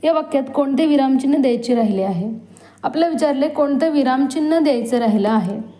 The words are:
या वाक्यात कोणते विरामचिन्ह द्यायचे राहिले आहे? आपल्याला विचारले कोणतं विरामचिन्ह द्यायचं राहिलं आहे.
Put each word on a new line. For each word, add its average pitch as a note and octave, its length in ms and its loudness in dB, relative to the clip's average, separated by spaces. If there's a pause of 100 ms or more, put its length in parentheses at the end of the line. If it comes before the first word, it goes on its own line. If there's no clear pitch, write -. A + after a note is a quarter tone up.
या D#4+ 80 2
वाक्यात D4+ 300 -2 (120)
कोणते C#4 320 0
विरामचिन्ह C4+ 520 2
द्यायचे B3 360 0
राहिले G3+ 280 0
आहे? F#3+ 300 -4 (500)
आपल्याला D#4+ 300 0
विचारले C#4+ 360 0
कोणतं D4+ 420 0
विरामचिन्ह C#4+ 680 0
द्यायचं B3 400 0
राहिलं G#3+ 320 2
आहे. G#3 280 0 (220)